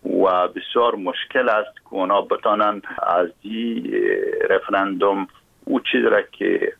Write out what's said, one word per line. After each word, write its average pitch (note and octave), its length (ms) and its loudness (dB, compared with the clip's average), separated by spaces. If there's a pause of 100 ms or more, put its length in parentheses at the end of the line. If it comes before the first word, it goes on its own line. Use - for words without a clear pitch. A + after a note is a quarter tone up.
و F2+ 440 2
بسیار A#2 460 0
مشکل G#2 540 -2
است G#2+ 260 0
که - 200 -20
اونا G2 260 2
بتانن G#2 640 0 (240)
از F2 220 2 (140)
این A2+ 520 -6 (560)
رفراندوم G2 760 0 (420)
او C3 120 0
چیز B2 240 -2
را G#2+ 180 4
که F#2 580 -2